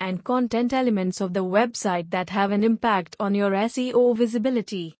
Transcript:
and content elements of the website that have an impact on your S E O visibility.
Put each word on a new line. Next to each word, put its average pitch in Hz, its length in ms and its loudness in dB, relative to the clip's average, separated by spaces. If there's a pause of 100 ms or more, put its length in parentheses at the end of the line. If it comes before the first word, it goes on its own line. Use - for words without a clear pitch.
and 185 240 -6
content 247 480 0
elements 208 480 0
of 185 120 -4
the 190 120 -2
website 185 640 0
that 180 220 -4
have 202 200 0
an 208 100 2
impact 220 560 0
on 202 160 -2
your 202 220 2
S 220 220 -2
E 254 160 -2
O 247 200 6
visibility. 220 880 -2